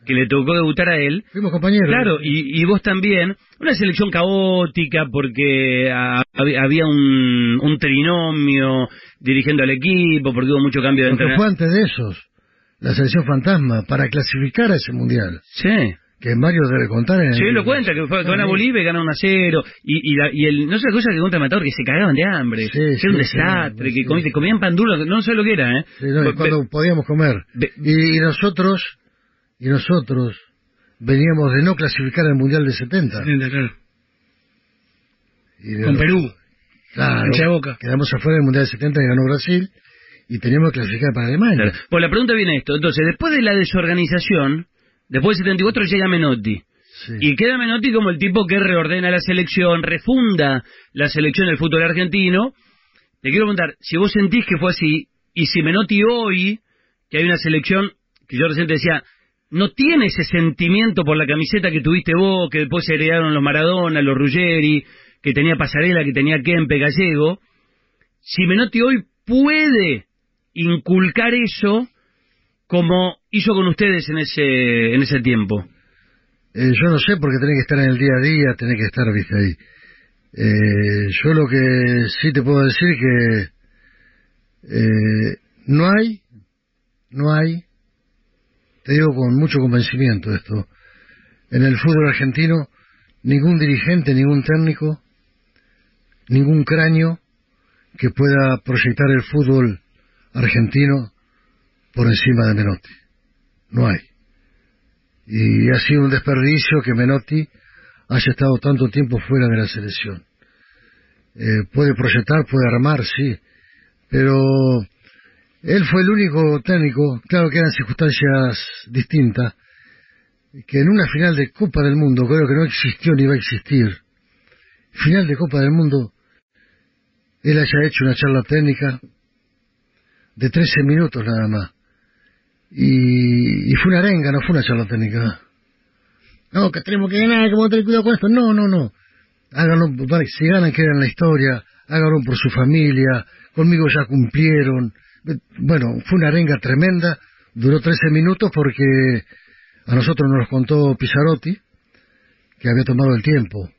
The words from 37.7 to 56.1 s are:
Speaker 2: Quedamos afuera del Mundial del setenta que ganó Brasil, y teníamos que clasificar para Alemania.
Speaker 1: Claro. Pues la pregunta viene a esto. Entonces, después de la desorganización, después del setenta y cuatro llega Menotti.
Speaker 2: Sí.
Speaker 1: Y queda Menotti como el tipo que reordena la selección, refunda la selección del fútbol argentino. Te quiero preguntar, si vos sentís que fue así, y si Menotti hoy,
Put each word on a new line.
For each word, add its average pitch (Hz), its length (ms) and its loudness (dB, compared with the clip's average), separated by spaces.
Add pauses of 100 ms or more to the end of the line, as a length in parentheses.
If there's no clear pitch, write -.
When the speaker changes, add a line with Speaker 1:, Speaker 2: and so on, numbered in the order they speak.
Speaker 2:
Quedamos 131 340 -2
afuera 160 220 0
del 151 80 2
Mundial 135 220 2
del 123 60 -6
setenta 143 280 -4
que 135 80 2
ganó 127 180 2
Brasil, 175 440 -2 (600)
y 117 100 -6
teníamos 147 320 2
que 131 80 -8
clasificar 113 340 -4
para 117 140 -4
Alemania. 180 300 2
Speaker 1:
Claro. 104 200 0 (120)
Pues 170 120 2
la 165 80 0
pregunta 226 240 0
viene 185 220 0
a - 40 -2
esto. 139 160 -4
Entonces, 151 300 0
después 214 300 -2
de 269 60 2
la 208 120 2
desorganización, 170 1120 0 (420)
después 160 280 0
del 180 80 -4
setenta 185 160 0
y 196 40 2
cuatro 220 180 0
llega 190 240 0
Menotti. 127 540 -2 (440)
Speaker 2:
Sí. 117 140 -12
Speaker 1:
Y 147 160 0
queda 247 220 0
Menotti 233 340 -2
como 214 200 0
el 165 60 -4
tipo 190 300 -2
que 196 120 0
reordena 180 520 -2
la 180 80 0
selección, 180 640 0
refunda 165 800 0 (300)
la 143 160 -2
selección 151 380 0
del 160 100 0
fútbol 160 260 0
argentino. 185 720 0 (680)
Te 135 80 -4
quiero 202 160 0
preguntar, 180 340 -4
si - 180 -6
vos 196 140 2
sentís 202 340 0
que 180 120 -2
fue 180 140 0
así, 156 360 -2 (260)
y 165 140 -2
si 170 140 -2
Menotti 196 420 0
hoy, 214 560 -2 (500)